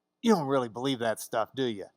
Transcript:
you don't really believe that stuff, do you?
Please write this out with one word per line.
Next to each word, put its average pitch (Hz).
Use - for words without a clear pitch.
you 226
don't 160
really 135
believe 120
that 113
stuff, 113
do 131
you? 104